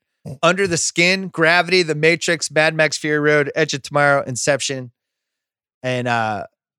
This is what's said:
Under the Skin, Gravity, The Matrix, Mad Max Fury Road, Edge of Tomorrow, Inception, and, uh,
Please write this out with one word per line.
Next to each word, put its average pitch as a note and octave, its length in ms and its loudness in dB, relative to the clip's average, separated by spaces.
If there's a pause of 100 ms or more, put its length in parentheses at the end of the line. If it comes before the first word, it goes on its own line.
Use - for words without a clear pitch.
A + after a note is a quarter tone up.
(420)
Under F#3 260 2
the E3+ 80 -2
Skin, F3+ 540 0
Gravity, F3 520 2
The D#3 140 -2
Matrix, D#3+ 560 0
Mad D#3 240 2
Max D#3 220 0
Fury D3+ 220 -2
Road, D3 360 2
Edge D#3 180 0
of C#3 100 -8
Tomorrow, C#3+ 440 2
Inception, C3 640 -4 (920)
and, B2 220 -4
uh, A2 380 -2 (340)